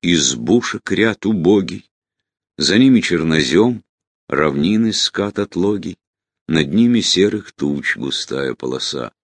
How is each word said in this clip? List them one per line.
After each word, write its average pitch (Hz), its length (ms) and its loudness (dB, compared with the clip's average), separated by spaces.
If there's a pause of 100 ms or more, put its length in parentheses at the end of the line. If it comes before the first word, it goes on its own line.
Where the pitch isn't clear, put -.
Избушек 82 880 0
ряд 101 340 0
убогий, 98 640 0 (680)
за 85 220 2
ними 127 220 6
чернозем, 80 840 0 (440)
равнины 78 640 0
скат 101 460 -4
отлогий, 98 600 -4 (500)
над 78 240 0
ними 117 280 4
серых 98 520 0
туч 71 440 -4
густая 67 580 -6
полоса. 65 580 -8 (120)